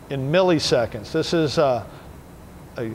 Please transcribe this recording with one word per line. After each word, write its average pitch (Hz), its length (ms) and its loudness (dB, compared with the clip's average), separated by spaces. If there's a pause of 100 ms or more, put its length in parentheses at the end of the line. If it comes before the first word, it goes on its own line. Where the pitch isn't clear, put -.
(100)
in 135 200 -4
milliseconds. 147 800 2
This 156 220 -2
is, 160 240 2
uh, 131 300 2 (920)
a 113 180 -6